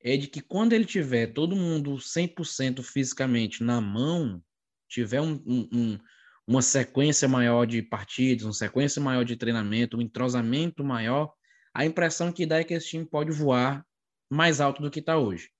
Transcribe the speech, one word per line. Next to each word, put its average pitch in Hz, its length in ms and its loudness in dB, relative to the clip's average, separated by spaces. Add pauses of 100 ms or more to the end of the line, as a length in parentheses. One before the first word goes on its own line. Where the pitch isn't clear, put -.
é 127 160 0
de 139 120 -2
que 147 120 -12
quando 226 340 2
ele 226 100 4
tiver 127 440 0
todo 160 280 -2
mundo 156 420 -2
cem 170 300 -2
por 170 160 -8
cento 131 380 -4
fisicamente 123 800 -2
na 120 160 2
mão, 113 600 -2 (440)
tiver 120 340 -2
um, 156 260 -2
um, 120 260 -2
um, 113 260 0 (480)
uma 123 160 4
sequência 139 640 2
maior 120 400 4
de 113 160 -2
partidas, 113 640 -2
uma 107 80 -4
sequência 135 480 -2
maior 127 240 2
de 120 100 -4
treinamento, 113 600 0
um 120 60 0
entrosamento 123 840 -2
maior, 131 480 -2 (420)
a 139 100 0
impressão 165 460 0
que 175 140 -2
dá 160 140 2
é 165 60 2
que 170 100 -4
esse 165 140 -6
time 165 180 -8
pode 156 260 -2
voar 139 520 2 (460)
mais 156 300 4
alto 143 220 0
do 143 80 -4
que 147 120 -8
tá 160 140 0
hoje. 104 440 0